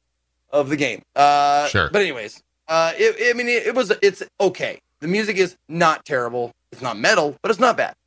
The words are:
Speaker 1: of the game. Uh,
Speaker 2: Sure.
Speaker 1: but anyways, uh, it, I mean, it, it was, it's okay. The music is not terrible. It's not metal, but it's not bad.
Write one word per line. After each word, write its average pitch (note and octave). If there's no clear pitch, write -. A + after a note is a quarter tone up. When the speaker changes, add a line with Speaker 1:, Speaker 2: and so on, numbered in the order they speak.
Speaker 1:
of C#3
the D3+
game. B2+
Uh, C#3+
Speaker 2:
Sure. D#2+
Speaker 1:
but G#3
anyways, C3
uh, E3
it, A3
I A#3+
mean, A#3+
it, A#3+
it A#3
was, A3
it's G3
okay. D#3+
The D3+
music G3+
is F#3
not D#3+
terrible. A#2+
It's -
not A#2+
metal, D3
but G3
it's G3
not A#3+
bad. -